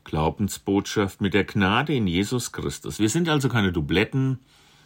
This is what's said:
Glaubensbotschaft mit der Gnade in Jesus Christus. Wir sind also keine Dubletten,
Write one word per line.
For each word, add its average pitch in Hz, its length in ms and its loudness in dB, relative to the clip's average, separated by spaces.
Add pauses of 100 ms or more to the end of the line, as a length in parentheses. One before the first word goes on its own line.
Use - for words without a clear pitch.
Glaubensbotschaft 98 1160 -2
mit 98 140 0
der 98 80 4
Gnade 110 500 0
in 117 140 0
Jesus 101 460 -2
Christus. - 480 -8
Wir 107 80 4
sind 165 200 0
also 143 200 2
keine 104 240 2
Dubletten, 127 640 0 (460)